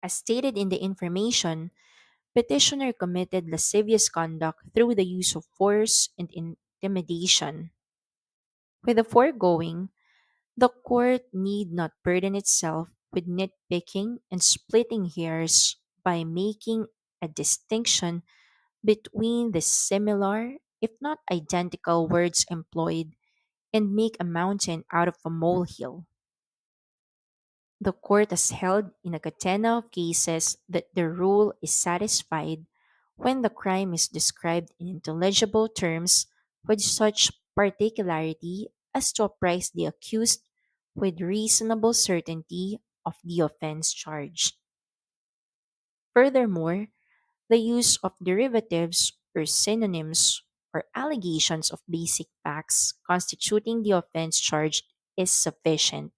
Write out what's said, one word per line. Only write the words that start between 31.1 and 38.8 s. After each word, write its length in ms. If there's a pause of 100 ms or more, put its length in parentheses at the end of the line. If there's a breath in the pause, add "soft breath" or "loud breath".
is 120
satisfied 920 (480)
when 280
the 80
crime 440
is 140
described 640 (100)
in 80
intelligible 800
terms 580 (400)
with 140
such 500 (240)
particularity 1120 (260)